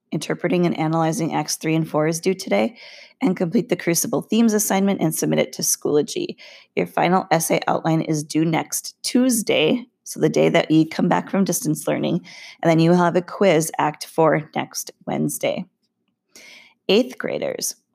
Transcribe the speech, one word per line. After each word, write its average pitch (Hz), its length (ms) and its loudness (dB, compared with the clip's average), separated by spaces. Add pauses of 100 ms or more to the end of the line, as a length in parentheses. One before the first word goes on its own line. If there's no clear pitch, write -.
(100)
Interpreting 175 560 -2
and 165 100 -2
Analyzing 160 560 0
Acts 151 220 -4
three 160 220 -2
and 160 120 0
four 156 200 0
is 165 100 -2
due 185 160 0
today, 214 420 -2 (440)
and 185 160 0
complete 180 320 -2
the 175 80 0
Crucible 170 460 -2
Themes 220 300 2
assignment 196 480 0
and 160 140 0
submit 156 240 0
it - 140 0
to - 100 -10
Schoology. - 720 -2 (400)
Your 180 140 -2
final 175 420 0
essay 165 380 0
outline 160 340 0
is 151 220 -2
due 156 200 0
next - 600 -4
Tuesday, 226 800 2 (240)
so - 80 -14
the 151 100 2
day 160 200 4
that 165 240 2
you 160 160 4
come 175 200 -2
back 175 220 0
from 196 140 0
distance 156 420 -4
learning, 147 400 -2 (340)
and 165 80 2
then 160 120 4
you 165 100 6
will 180 60 6
have 175 180 2
a 180 80 2
quiz, 165 560 2
Act 151 280 -2
Four, 156 500 2
next - 340 -8 (160)
Wednesday. 156 580 -4 (1200)
Eighth 247 280 2
graders, - 600 -6 (180)